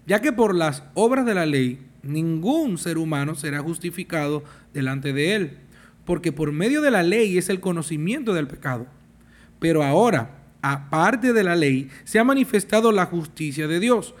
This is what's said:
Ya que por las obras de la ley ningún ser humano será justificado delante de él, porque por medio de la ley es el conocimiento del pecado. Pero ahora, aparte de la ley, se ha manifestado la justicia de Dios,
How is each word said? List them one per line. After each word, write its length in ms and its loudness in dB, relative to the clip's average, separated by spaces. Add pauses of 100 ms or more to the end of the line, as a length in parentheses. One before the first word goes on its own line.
Ya 140 2
que 100 2
por 220 2
las 280 0 (120)
obras 320 2
de 80 0
la 100 0
ley 360 0 (280)
ningún 720 -2
ser 180 -6
humano 380 -2
será 260 -6
justificado 840 -6 (300)
delante 400 -4
de 220 0
él, 240 -4 (480)
porque 260 -2
por 200 -4
medio 280 0
de 100 2
la 120 4
ley 340 2
es 140 0
el 100 -2
conocimiento 720 -4
del 160 -2
pecado. 380 -8 (720)
Pero 240 2
ahora, 580 2 (220)
aparte 720 0
de 100 4
la 100 2
ley, 360 2 (140)
se 140 0
ha 60 6
manifestado 680 2
la 120 2
justicia 640 -6
de 100 -2
Dios, 420 0